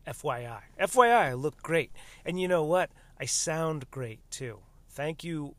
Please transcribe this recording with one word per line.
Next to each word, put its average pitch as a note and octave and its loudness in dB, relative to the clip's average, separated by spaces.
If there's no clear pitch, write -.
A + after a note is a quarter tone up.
F - -10
Y B2 -4
I. A2+ -12
F G3+ 0
Y B3 8
I, G#3+ 6
I B2+ -2
look C3+ -4
great. D#3 -2
And F3+ -2
you F#3 0
know F3 4
what? E3+ 2
I C3+ -6
sound D#3 -2
great, A#2 -8
too. A#2 -10
Thank D3+ -6
you D#3+ -6